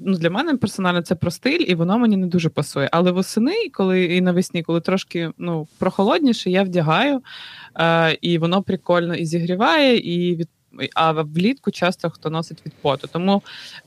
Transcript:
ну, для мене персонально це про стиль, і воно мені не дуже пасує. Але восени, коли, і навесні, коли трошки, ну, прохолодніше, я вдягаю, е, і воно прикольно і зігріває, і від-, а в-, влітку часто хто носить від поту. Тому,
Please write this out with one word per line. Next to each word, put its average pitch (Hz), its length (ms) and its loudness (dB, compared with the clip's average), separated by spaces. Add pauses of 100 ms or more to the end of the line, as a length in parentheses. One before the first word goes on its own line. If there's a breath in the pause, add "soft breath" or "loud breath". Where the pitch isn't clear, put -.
ну, 190 120 0
для 165 140 0
мене 269 260 0
персонально 180 460 0
це 175 120 -2
про 170 160 -2
стиль, 302 380 -2
і 180 60 2
воно 175 240 2
мені 226 180 4
не 185 100 0
дуже 170 220 0
пасує. 143 440 -2
Але 180 180 4
восени, 247 600 0
коли, 185 320 2
і 175 160 2
навесні, 180 420 0
коли 170 180 0
трошки, 170 580 -4
ну, 165 300 -6 (100)
прохолодніше, 220 720 0
я 185 120 2
вдягаю, 185 580 2 (600 loud breath)
е, 165 400 4
і 170 180 0
воно 170 240 2
прикольно 175 520 0
і 165 120 -4
зігріває, 220 720 2
і 175 380 -2
від-, 165 120 -6 (460)
а 160 180 2
в-, 156 200 -4
влітку 202 380 -2
часто 175 400 -2
хто - 200 -8
носить 160 360 -6
від 156 60 -12
поту. - 400 -4
Тому, 190 300 0 (440 loud breath)